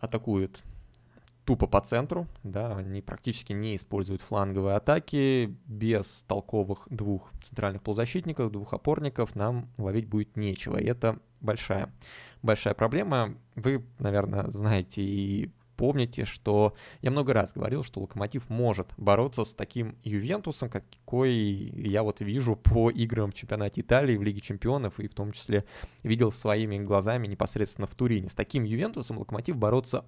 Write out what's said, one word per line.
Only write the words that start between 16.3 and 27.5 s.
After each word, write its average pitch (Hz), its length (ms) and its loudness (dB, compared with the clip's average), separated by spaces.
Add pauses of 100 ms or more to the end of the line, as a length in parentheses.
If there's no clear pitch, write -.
я - 80 0
много 135 220 2
раз 101 220 2
говорил, 131 320 -4
что - 160 -10
Локомотив 104 480 -6
может 110 480 0
бороться 113 480 4
с - 80 -8
таким 113 500 -6
Ювентусом, 127 680 -4
какой - 640 -2
я 104 680 0
вот 104 160 -2
вижу 110 380 0
по 117 320 6
играм 113 420 0
в - 20 -14
чемпионате - 460 -4
Италии, 127 380 4
в 98 40 0
Лиге 104 200 0
чемпионов, 110 580 -2
и 104 80 -6
в - 60 -12
том 104 180 -4
числе 101 320 0 (400)
видел 113 300 4
своими 107 460 2
глазами 101 480 2
непосредственно 101 600 -2